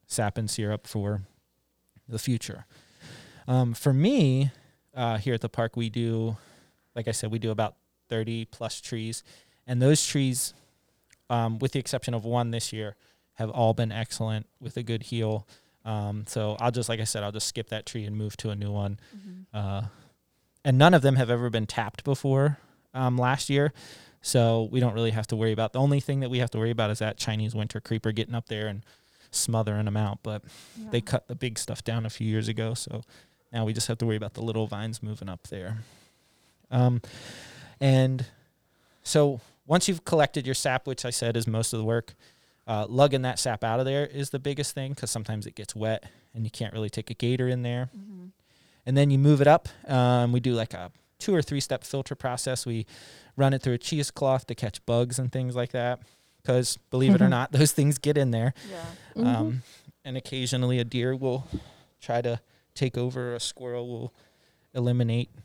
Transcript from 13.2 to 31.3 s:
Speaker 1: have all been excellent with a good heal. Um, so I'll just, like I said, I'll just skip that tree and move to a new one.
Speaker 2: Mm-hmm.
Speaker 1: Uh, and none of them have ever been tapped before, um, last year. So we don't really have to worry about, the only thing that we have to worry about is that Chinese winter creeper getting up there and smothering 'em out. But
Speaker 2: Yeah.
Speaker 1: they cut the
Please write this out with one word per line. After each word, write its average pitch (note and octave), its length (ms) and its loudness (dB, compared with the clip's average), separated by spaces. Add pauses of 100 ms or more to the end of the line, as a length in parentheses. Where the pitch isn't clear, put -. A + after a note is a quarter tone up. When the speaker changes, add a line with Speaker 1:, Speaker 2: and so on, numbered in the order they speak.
Speaker 1:
have A2+ 160 -4
all A2+ 220 4
been A2 200 -2
excellent A2 540 -4 (140)
with A2+ 160 -12
a B2 60 -4
good A2+ 220 -4
heal. A2 420 -2 (380)
Um, G#2+ 420 -4
so G#2+ 340 -4
I'll A#2+ 100 2
just, A#2+ 200 -2
like A2+ 100 -2
I A2 40 -4
said, G#2+ 180 -4
I'll G2+ 100 -4
just G#2+ 140 -6
skip - 240 -6
that G#2+ 160 -8
tree A2 180 -8
and G#2 120 -6
move G#2+ 220 -6
to A2 120 -6
a G#2 40 -4
new G#2 160 -4
one. G2+ 280 -4 (180)
Speaker 2:
Mm-hmm. F#3 240 -16 (160)
Speaker 1:
Uh, G2 260 -4 (800)
and C3 120 6
none D#3 160 10
of E3+ 100 8
them C3 140 6
have B2 140 4
ever A#2+ 180 2
been A2+ 180 0
tapped - 380 -4
before, C#3 540 2 (340)
um, B2+ 240 0
last B2 320 2
year. C#3+ 240 2 (480)
So A2+ 520 4
we B2+ 80 0
don't B2 120 2
really A2+ 200 0
have A2 160 -2
to A#2 80 -2
worry A2 160 2
about, A2 200 -2
the B2+ 80 -2
only C#3+ 200 4
thing C3+ 200 -2
that C3 100 -2
we B2+ 100 0
have A#2+ 100 0
to - 80 -4
worry A2+ 140 2
about A2+ 180 2
is G#2+ 80 -2
that G#2+ 180 -4
Chinese A2 380 -2
winter G#2+ 260 -4
creeper A2 320 -2
getting A2+ 220 -4
up A#2 140 -6
there G#2+ 180 -6
and G#2 180 -8 (460)
smothering G#2+ 560 0
'em G#2 100 0
out. G#2+ 260 0
But G#2+ 200 -8 (340)
Speaker 2:
Yeah. A3 140 -14
Speaker 1:
they A#2+ 100 0
cut - 280 -2
the B2 80 -10